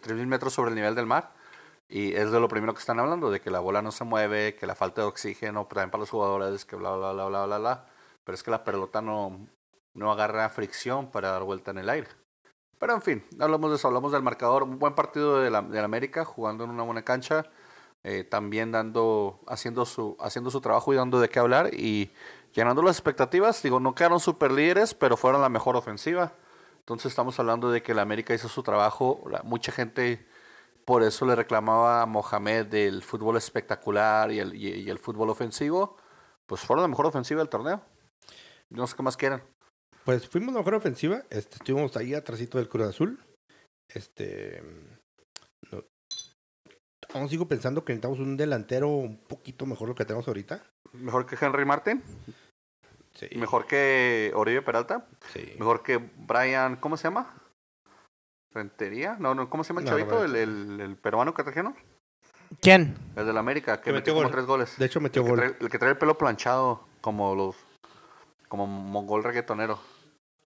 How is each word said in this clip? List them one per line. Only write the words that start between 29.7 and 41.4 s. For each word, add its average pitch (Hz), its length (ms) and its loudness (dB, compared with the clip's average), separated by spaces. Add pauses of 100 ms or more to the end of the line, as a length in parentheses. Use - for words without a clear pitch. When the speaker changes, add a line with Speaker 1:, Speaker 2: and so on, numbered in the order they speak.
Speaker 1:
gente 120 560 -2 (560)
por 123 200 4
eso 110 220 2
le 123 120 6
reclamaba 117 640 4
a 117 40 2
Mohamed 107 600 0
del 101 360 0
fútbol 113 360 0
espectacular 107 960 0
y 104 60 -2
el, 95 140 -4
y, 101 200 -8
y 98 160 -8
el 92 100 -6
fútbol 110 300 -2
ofensivo. 147 680 -2 (500)
Pues 95 140 -6
fueron 139 220 2
la 175 80 2
mejor 143 160 2
ofensiva 147 340 -2
del 156 80 0
torneo. 156 340 -4 (880)
No 123 180 -4
sé - 100 -12
qué 135 60 -4
más 131 120 -2
quieran. 135 260 -2 (640)
Speaker 2:
Pues 123 240 0
fuimos 240 260 -2
la 233 60 0
mejor 190 160 0
ofensiva. 196 540 -2
Este, - 260 -8